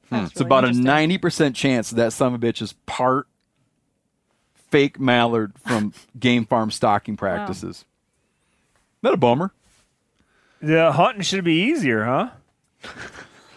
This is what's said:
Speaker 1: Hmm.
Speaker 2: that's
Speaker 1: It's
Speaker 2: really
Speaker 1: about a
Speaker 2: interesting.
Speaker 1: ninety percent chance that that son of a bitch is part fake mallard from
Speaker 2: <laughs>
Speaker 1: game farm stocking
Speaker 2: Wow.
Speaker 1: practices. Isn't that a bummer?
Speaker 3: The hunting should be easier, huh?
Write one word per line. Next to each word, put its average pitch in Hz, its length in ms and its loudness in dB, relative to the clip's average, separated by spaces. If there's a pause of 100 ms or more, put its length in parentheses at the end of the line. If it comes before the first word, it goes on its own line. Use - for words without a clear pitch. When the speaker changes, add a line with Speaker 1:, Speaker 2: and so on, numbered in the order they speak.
Speaker 1:
Hmm. 123 60 -6
Speaker 2:
that's 101 160 -6
Speaker 1:
It's - 80 -6
Speaker 2:
really 123 80 -2
Speaker 1:
about 131 160 4
a 127 60 2
Speaker 2:
interesting. 123 160 0
Speaker 1:
ninety 156 340 2
percent 156 360 -2
chance 127 360 -2
that 117 60 -6
that 117 160 0
son 127 200 -2
of 117 100 -6
a 117 40 0
bitch 113 160 -4
is 101 100 -10 (140)
part 131 400 -2 (1400)
fake 143 280 2
mallard 117 540 0 (140)
from 107 260 -2 (120)
Speaker 2:
<laughs> - 140 -20
Speaker 1:
game 120 280 0
farm 110 240 0
stocking 107 420 0
Speaker 2:
Wow. 101 60 -8
Speaker 1:
practices. 92 640 -6 (1160)
Isn't 240 60 0
that 392 40 2
a 202 40 0
bummer? 131 340 2 (1080)
Speaker 3:
The 160 320 4
hunting 196 300 2
should 190 200 -4
be 170 200 2
easier, 151 420 0
huh? 143 240 -2 (1300)